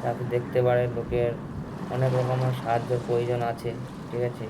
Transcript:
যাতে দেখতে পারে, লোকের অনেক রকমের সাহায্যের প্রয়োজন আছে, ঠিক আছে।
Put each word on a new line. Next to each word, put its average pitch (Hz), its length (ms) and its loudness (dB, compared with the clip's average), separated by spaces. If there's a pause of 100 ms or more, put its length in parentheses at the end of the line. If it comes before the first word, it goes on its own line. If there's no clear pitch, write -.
যাতে 123 200 -2 (100)
দেখতে 123 340 2
পারে, 123 160 6 (140)
লোকের 120 340 0 (640)
অনেক 131 220 2
রকমের 127 440 2
সাহায্যের 117 460 2
প্রয়োজন 120 320 2 (120)
আছে, 120 180 -4 (400)
ঠিক 120 200 -2
আছে। 123 200 -8